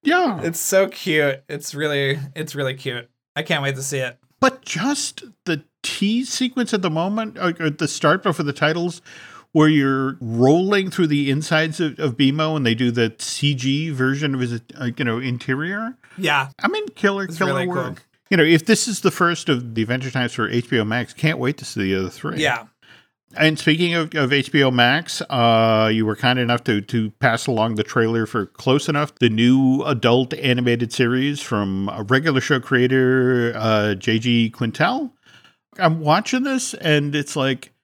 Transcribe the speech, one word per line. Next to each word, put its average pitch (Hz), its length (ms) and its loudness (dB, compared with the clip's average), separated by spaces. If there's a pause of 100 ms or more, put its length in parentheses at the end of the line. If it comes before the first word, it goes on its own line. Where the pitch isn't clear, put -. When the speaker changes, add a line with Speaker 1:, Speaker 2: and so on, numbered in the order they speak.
Speaker 1:
Yeah. 285 380 2
Speaker 2:
It's 165 180 -4
so 190 280 2
cute. 147 600 -2
It's 147 260 -10
really, 143 420 -2 (160)
it's 156 220 -10
really 135 180 -4
cute. 123 340 -8 (280)
I 147 80 -4
can't 156 180 -2
wait 139 140 -2
to 135 80 -8
see 135 160 -4
it. 127 180 -6 (220)
Speaker 1:
But 262 260 0
just 277 580 -4 (220)
the 156 180 -2 (200)
tease 226 460 -2
sequence 247 440 -2
at 196 80 0
the 180 80 -2
moment, 196 480 -4
uh, 180 220 -2
at 156 180 -2
the 156 100 -2
start 170 360 0
before 170 200 0
the 143 100 -2
titles, 170 500 -2 (480)
where 156 180 6
you're 135 500 2
rolling 165 680 4
through 180 160 2
the 143 240 0
insides 156 500 0
of, 156 200 -2
of 131 180 -2
bmo 156 400 2
and 135 80 0
they 117 80 4
do 123 160 2
the 117 300 0
C - 340 -2
G 139 380 -2
version 135 420 0
of 131 60 -4
his, 120 200 -4 (200)
uh, 127 180 -4
you 135 80 -4
know, 117 140 -2
interior. 151 760 -6 (220)
Speaker 2:
Yeah. 143 300 -2 (160)
Speaker 1:
I - 60 0
mean, 427 260 -4
killer, 196 300 -2
Speaker 2:
It's 165 120 -10
Speaker 1:
killer 185 160 0
Speaker 2:
really 180 140 -2
cool. 180 80 -6
Speaker 1:
work. - 280 -6 (280)
You 190 60 4
know, 151 60 6
if 160 220 6
this 226 220 2
is 208 140 -6
the 185 100 2
first 170 380 0
of 120 260 -2
the 113 80 0
Adventure 127 260 -4
Times 123 240 -2
for 110 160 -2
H 120 180 -2
B 127 120 0
O 107 40 0
Max, 117 300 -4
can't 151 240 -2
wait 131 200 -2
to 135 80 -16
see - 160 -6 (120)
the 95 60 0
other 92 100 -4
three. - 320 -8
Speaker 2:
Yeah. 120 240 -2 (720)
Speaker 1:
And 156 200 2
speaking 170 360 2
of, 165 200 -2
of 143 200 2
H 139 180 0
B 147 120 4
O 131 80 4
Max, 127 580 0
uh, 113 640 4
you 110 120 0
were 107 120 -2
kind 123 220 0
enough 120 260 0
to, 107 160 2
to 110 380 -2
pass 117 280 0
along 113 280 0
the 104 80 -2
trailer 113 420 0
for 104 200 -4
Close - 440 0
Enough, 147 300 -2
the - 100 6
new 131 540 4
adult 123 500 2
animated 123 580 0
series 127 500 -2
from 98 520 -4
a 110 100 -8
regular 131 380 0
show 135 200 0
creator, 127 960 2
uh, 107 400 0
J 113 240 0
G 117 340 2
Quintel. 190 580 -2 (680)
I'm 165 220 2
watching 170 420 0
this, 269 300 -4
and 147 420 0
it's 143 220 -4
like 135 340 -2 (120)